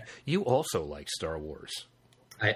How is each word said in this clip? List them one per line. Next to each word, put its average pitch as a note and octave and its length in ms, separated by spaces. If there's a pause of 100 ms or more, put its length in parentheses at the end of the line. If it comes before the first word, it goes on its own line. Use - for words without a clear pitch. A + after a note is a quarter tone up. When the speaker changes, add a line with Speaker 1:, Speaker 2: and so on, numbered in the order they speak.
(240)
Speaker 1:
you C#3+ 200
also B2+ 420
like D2 240
Star D#2+ 280
Wars. D2+ 340 (680)
Speaker 2:
I, G#2+ 140